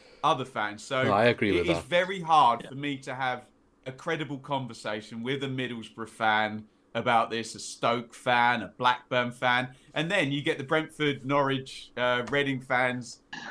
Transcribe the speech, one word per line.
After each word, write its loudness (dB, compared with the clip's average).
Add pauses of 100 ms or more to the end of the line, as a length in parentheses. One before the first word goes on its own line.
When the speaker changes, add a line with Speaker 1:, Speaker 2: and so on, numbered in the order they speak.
(240)
Speaker 1:
other 2
fans. -6
So -2
Speaker 2:
No, 2
I 4
agree 4
Speaker 1:
it 2
Speaker 2:
with -2
Speaker 1:
is 2
Speaker 2:
that. -6
Speaker 1:
very 0
hard 6
Speaker 3:
Yeah. -14
Speaker 1:
for -12
me -6
to -10
have -4 (420)
a -10
credible -6
conversation -6
with -2
a -4
Middlesbrough -6
fan 0 (300)
about 4
this, -6
a -14
Stoke -2
fan, 4
a -10 (100)
Blackburn 2
fan, 0 (240)
and -2
then 0
you -2
get 0
the -8
Brentford, -2
Norwich, 0
uh, 2
Reading 0
fans -2 (320)